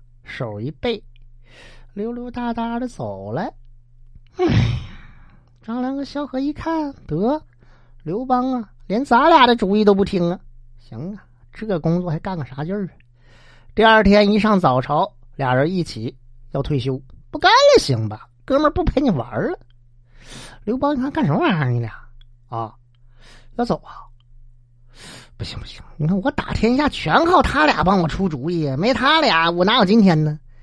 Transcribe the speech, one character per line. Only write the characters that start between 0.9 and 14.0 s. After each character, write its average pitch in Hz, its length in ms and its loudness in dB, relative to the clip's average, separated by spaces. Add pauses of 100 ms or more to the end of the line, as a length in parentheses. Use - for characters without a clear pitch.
溜 220 180 -8
溜 240 200 -12
达 240 220 -6
达 233 260 -6
的 254 80 -6
走 101 460 -10
了。 202 200 -6 (840)
哎 359 80 0
呀， - 340 2 (840)
张 240 200 -6
良 262 140 -4
和 277 100 -8
萧 285 200 -8
何 262 140 -8
一 285 140 -4
看， 311 380 -4 (140)
得， 226 340 -2 (640)
刘 196 240 -6
邦 254 280 0
啊， 233 180 -6 (160)
连 220 160 -2
咱 269 240 4
俩 320 180 8
的 233 100 4
主 202 200 0
意 214 80 4
都 202 100 8
不 196 120 2
听 175 260 -2
啊。 185 80 -6 (400)
行 147 340 -12
啊， 196 100 -18 (280)
这 214 300 -4
工 165 200 0
作 175 80 -6
还 156 100 -4
干 190 180 -8
个 147 80 -8
啥 139 180 -10
劲 170 100 -6
儿 202 140 -6
啊？ - 40 -16 (840)
第 214 80 4
二 220 180 8